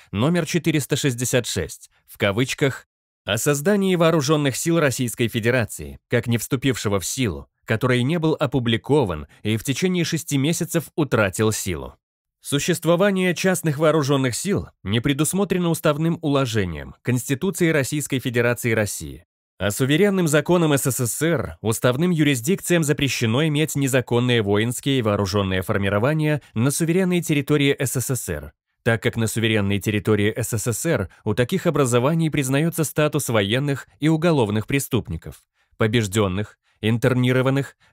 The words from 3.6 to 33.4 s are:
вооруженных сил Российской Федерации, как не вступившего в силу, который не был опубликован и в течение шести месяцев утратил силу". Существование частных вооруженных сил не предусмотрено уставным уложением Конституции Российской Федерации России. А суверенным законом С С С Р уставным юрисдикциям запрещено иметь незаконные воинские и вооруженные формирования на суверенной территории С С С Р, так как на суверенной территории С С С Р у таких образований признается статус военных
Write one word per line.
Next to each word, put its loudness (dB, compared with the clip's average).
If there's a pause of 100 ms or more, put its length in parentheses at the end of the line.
вооруженных 2
сил 0
Российской 0
Федерации, -2
как 0
не 2
вступившего -2
в -8
силу, -4 (180)
который 0
не 0
был 0
опубликован 0 (160)
и -2
в -8
течение -2
шести -4
месяцев -2 (100)
утратил 2
силу". -6 (480)
Существование 0
частных 0
вооруженных 2
сил -4 (120)
не 0
предусмотрено 0
уставным 0
уложением -2
Конституции 0
Российской -2
Федерации 0
России. -4 (340)
А -2
суверенным 2
законом 2
С 0
С -2
С -6
Р -2
уставным 0
юрисдикциям 2
запрещено 0
иметь 0
незаконные 2
воинские 0
и 0
вооруженные 0
формирования 0 (140)
на 0
суверенной 0
территории 2
С -2
С -4
С -6
Р, -8 (280)
так 2
как 0
на 0
суверенной 0
территории 0
С -4
С -4
С -6
Р -2 (140)
у -2
таких 0
образований 2
признается 0
статус -2
военных 0 (120)